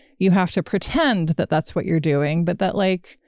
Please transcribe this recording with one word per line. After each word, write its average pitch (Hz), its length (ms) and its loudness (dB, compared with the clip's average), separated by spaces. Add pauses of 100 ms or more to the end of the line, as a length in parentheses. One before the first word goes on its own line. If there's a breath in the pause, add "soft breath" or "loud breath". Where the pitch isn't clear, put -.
(180 soft breath)
you 190 140 4
have 180 180 2
to 180 120 -2
pretend 208 680 0
that - 180 -2
that's - 260 -2
what 180 120 -2
you're 165 120 0
doing, 151 460 0
but 175 140 -2
that, 190 180 -2
like, 190 500 -2